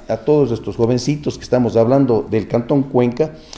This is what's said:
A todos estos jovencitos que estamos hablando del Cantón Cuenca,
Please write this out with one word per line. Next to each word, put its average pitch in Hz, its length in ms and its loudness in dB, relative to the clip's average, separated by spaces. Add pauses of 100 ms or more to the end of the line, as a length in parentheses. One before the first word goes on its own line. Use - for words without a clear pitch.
A 113 100 -2
todos 147 320 2
estos 104 260 -6
jovencitos 123 640 -2
que - 60 -16
estamos 120 320 0
hablando 120 540 4
del 104 180 -2
Cantón 131 360 0
Cuenca, 123 480 0 (260)